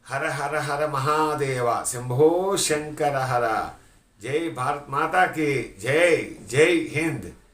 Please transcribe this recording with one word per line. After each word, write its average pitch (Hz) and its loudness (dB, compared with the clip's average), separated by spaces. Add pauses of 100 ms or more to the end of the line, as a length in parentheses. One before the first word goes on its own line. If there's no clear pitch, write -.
(100)
హర 143 -4 (140)
హర 143 -4
హర 147 -2
మహాదేవ, 135 0
శంభో 156 2
శంకర 151 -2 (140)
హర. 120 2 (720)
జై 151 -4
భారత్ 139 -4
మాతాకి 156 2 (340)
జై, 156 2 (140)
జై 160 6 (220)
హింద్. 143 -2 (260)